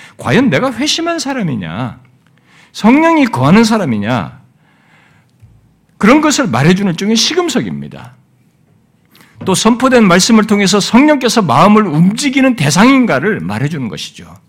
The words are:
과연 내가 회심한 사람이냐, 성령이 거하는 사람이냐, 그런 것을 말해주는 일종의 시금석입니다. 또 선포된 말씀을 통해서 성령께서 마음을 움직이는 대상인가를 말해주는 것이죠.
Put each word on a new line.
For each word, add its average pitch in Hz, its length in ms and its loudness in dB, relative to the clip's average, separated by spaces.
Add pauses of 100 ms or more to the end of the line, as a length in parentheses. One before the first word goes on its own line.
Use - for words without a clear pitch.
(180)
과연 190 320 0
내가 240 200 -2
회심한 320 480 -6
사람이냐, 123 800 -8 (720)
성령이 294 560 2
거하는 156 360 2
사람이냐, 120 800 -4 (1500)
그런 262 240 2
것을 294 280 -2
말해주는 170 440 0
일종의 208 240 -2
시금석입니다. 117 960 -4 (1300)
또 190 80 0
선포된 240 520 2
말씀을 208 400 4
통해서 202 320 0
성령께서 254 600 2
마음을 196 460 4
움직이는 240 720 0
대상인가를 180 840 0
말해주는 120 480 -6
것이죠. 85 480 -16 (120)